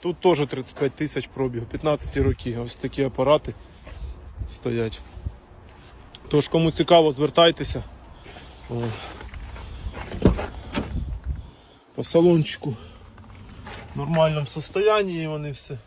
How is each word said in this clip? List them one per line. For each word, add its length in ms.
Тут 160
теж 300
тридцять 280
п'ять 200
тисяч 320
пробіг. 360
П'ятнадцяті 580
роки. 360
Ось 180
такі 280
апарати 500
стоять. 520
Тож, 200
кому 240
цікаво, 400
звертайтеся. 720
О. 40
По 80
салончику 720
в 20
нормальному 500
состоянні 800
вони 240
все. 360